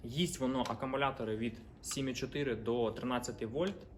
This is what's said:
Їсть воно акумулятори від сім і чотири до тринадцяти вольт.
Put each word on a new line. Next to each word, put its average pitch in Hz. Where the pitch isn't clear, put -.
Їсть 123
воно 131
акумулятори 120
від 113
сім 135
і 127
чотири 131
до 117
тринадцяти 120
вольт. 165